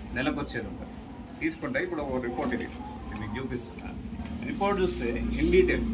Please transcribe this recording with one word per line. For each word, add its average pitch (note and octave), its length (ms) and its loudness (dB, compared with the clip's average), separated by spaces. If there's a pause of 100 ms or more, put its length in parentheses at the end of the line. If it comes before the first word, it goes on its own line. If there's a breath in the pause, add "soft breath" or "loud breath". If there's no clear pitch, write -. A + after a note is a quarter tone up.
(140)
నెలకు C#3 260 2
వచ్చేది A#2+ 280 -4
ఉంటుంది. - 240 -8 (480)
తీసుకుంటే D3 440 0
ఇప్పుడు E3+ 180 -2
ఒక C3 220 0
రిపోర్ట్ A#2+ 300 0
ఇది - 120 0
నేను - 560 -8
మీకు A2 240 -4
చూపిస్తున్నా. - 480 -6 (540)
రిపోర్ట్ G3+ 340 2
చూస్తే - 400 2
in A#2 340 2
detail - 280 8 (100)